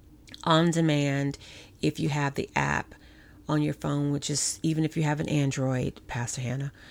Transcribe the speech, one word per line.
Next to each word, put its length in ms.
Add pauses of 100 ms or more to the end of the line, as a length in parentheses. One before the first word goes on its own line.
(460)
on 260
demand 680 (440)
if 200
you 80
have 240
the 200
app 420 (520)
on 140
your 120
phone, 380
which 180
is, 320
even 220
if 140
you 60
have 180
an 80
Android, 760
Pastor 340
Hannah, 320 (160)